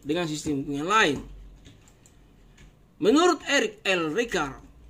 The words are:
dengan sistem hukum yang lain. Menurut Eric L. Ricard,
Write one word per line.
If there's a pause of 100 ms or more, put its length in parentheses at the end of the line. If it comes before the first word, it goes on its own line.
dengan
sistem
hukum
yang
lain. (1900)
Menurut
Eric
L.
Ricard, (260)